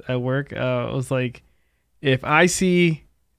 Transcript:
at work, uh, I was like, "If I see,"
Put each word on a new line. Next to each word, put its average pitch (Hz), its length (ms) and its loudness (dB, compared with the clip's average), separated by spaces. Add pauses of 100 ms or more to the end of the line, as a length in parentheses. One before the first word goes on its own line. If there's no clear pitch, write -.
at 127 140 -4
work, 131 320 -4
uh, 123 360 -4
I 113 40 -8
was 131 180 -6
like, 127 320 -4 (580)
"If 131 220 0
I 156 220 4
see," 175 580 2 (360)